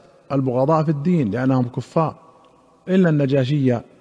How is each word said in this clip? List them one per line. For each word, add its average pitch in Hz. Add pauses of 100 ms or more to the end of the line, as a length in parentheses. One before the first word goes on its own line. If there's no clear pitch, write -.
(320)
البغضاء 139
في 160
الدين 147
لأنهم 127
كفار، 147 (720)
إلا 185
النجاشي، 135 (200)